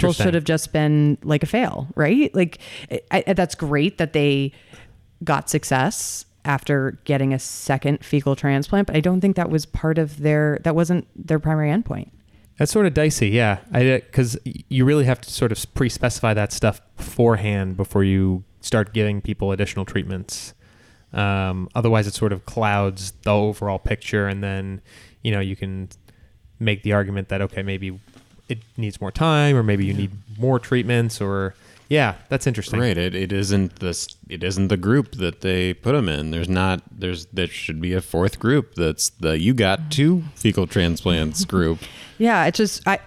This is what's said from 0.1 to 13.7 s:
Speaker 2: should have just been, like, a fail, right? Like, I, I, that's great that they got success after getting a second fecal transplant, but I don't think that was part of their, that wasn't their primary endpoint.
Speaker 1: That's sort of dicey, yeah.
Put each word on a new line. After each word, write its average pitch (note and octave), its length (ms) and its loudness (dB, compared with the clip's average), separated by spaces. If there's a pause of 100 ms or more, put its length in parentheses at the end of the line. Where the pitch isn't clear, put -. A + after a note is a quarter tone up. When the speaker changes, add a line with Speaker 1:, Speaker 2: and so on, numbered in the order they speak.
Speaker 2:
should F3+ 100 4
have E3 80 0
just D#3+ 300 -2
been, D3+ 500 4
like, D3+ 200 0
a D#3 40 -2
fail, G#3+ 480 -2
right? G#3+ 400 2
Like, F3 240 0 (520)
I, - 160 0
I, F#3+ 60 2
that's F3 220 0
great D3 420 0
that E3 160 -2
they C#3 380 2 (720)
got D3 260 -2
success - 760 -2 (200)
after C#3 600 -2
getting C3+ 280 0
a C3 60 -2
second - 640 -2
fecal C#3 320 0
transplant, D3 520 0
but - 80 -6
I D#3 40 4
don't F3+ 220 2
think G3 160 2
that E3+ 120 -2
was D#3 160 0
part D#3+ 320 -2
of D3 220 -2
their, D3+ 440 2
that D#3+ 120 2
wasn't E3+ 400 0
their D#3 240 -2
primary D#3 300 0
endpoint. - 400 -2 (480)
Speaker 1:
That's - 140 2
sort G#3+ 140 4
of E3 80 2
dicey, D3 360 2
yeah. G#2+ 300 2 (120)